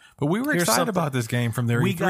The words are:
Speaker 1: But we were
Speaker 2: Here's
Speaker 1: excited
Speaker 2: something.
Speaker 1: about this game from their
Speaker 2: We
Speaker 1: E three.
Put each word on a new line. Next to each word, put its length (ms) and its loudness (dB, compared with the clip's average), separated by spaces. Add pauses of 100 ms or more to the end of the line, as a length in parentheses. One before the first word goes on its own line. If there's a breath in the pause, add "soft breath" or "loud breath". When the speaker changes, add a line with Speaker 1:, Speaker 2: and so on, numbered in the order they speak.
(200 loud breath)
Speaker 1:
But 80 0
we 120 0
were 140 -2
Speaker 2:
Here's 100 2
Speaker 1:
excited 180 2
Speaker 2:
something. 80 -2
Speaker 1:
about 240 -2
this 140 -2
game 240 -2
from 160 -2
their 140 2
Speaker 2:
We 100 2
Speaker 1:
E 20 -4
three. 160 -4